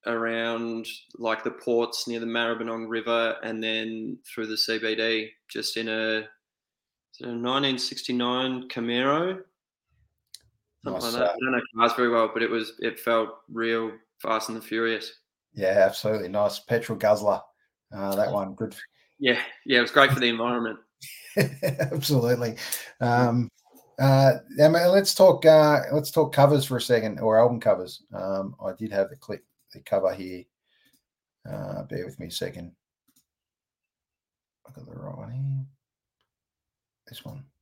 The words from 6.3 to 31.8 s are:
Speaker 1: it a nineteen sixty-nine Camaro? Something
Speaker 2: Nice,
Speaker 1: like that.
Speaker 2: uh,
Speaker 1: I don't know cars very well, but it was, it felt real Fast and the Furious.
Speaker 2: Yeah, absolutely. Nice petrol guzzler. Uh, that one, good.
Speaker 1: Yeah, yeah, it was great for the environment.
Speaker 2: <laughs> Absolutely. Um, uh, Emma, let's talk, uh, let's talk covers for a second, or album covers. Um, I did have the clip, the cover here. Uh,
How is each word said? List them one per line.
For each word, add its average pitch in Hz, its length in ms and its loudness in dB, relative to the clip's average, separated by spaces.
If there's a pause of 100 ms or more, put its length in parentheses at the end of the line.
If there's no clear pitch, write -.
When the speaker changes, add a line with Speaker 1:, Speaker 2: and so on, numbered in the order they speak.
Speaker 1:
it - 60 -10
a 120 60 -8
nineteen 131 440 -2
sixty-nine 127 880 -4
Camaro? 139 720 -2 (1400)
Something 135 100 -8
Speaker 2:
Nice, - 100 -6
Speaker 1:
like 117 100 -6
that. 120 80 -4
Speaker 2:
uh, - 120 0
Speaker 1:
I - 60 -8
don't 131 140 -2
know 120 80 0 (160)
cars 117 160 4
very 123 160 2
well, 117 240 4
but 113 100 0
it 113 60 0
was, 113 300 -4
it 113 200 -4
felt 113 300 0 (200)
real 113 420 -4 (280)
Fast 110 300 -4
and 113 80 -8
the 110 40 -12
Furious. 113 520 -4 (400)
Speaker 2:
Yeah, 95 320 4
absolutely. 107 420 -2
Nice 104 320 -2
petrol 117 380 -2
guzzler. 104 440 2 (540)
Uh, 98 200 -4
that 101 160 0
one, 98 240 -4
good. - 200 -8 (420)
Speaker 1:
Yeah, 123 220 0 (260)
yeah, 127 120 2
it 123 40 6
was 117 100 -2
great 139 200 6
for 131 80 0
the 123 80 2
environment. 117 500 -2 (600)
Speaker 2:
<laughs> - 260 -2 (280)
Absolutely. 120 640 0 (460)
Um, 120 480 2 (500)
uh, 135 340 8 (260)
Emma, 165 280 6
let's 196 280 4
talk, 185 300 8
uh, 151 360 8 (100)
let's 147 200 0
talk 147 220 2
covers 143 320 6
for 127 120 -4
a 117 40 -2
second, 110 380 0
or 110 200 4
album 120 200 4
covers. 92 440 -2 (100)
Um, 98 500 -6
I 95 100 -6
did 107 180 -10
have 98 180 0
the - 60 -18
clip, - 280 -14 (300)
the - 80 -20
cover 95 320 0
here. 92 300 -12 (1040)
Uh, 50 340 -8